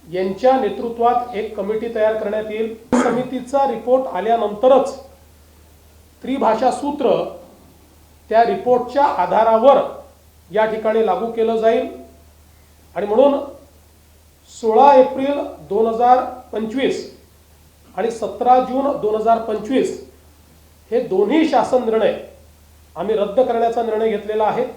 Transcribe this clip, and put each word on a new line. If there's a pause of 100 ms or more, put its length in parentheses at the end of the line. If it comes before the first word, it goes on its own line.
(120)
यांच्या
नेतृत्वात
एक
कमिटी
तयार
करण्यात
येईल. (280)
समितीचा
रिपोर्ट
आल्यानंतरच (1200)
त्रिभाषा
सूत्र (920)
त्या
रिपोर्टच्या
आधारावर (760)
या
ठिकाणी
लागू
केलं
जाईल (1080)
आणि
म्हणून (1080)
सोळा
एप्रिल (300)
दोन
हजार (280)
पंचवीस (760)
आणि
सतरा
जून
दोन
हजार
पंचवीस (840)
हे
दोन्ही
शासन
निर्णय (760)
आम्ही
रद्द
करण्याचा
निर्णय
घेतलेला
आहे. (140)